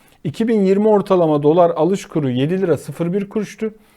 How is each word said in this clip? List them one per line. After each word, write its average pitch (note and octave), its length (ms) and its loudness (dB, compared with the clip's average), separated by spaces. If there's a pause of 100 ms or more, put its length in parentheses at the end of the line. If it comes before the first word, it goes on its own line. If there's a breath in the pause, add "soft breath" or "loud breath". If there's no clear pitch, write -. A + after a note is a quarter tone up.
(240 soft breath)
iki A3 240 -4
bin A3 140 0
yirmi G3 260 2
ortalama F3+ 560 2
dolar E3+ 260 4
alış E3+ 360 -2
kuru D3 240 -4
yedi D3 320 -2
lira E3 160 0
sıfır E3+ 360 -6
bir G3+ 160 -4
kuruştu. G#3+ 440 -8 (240 soft breath)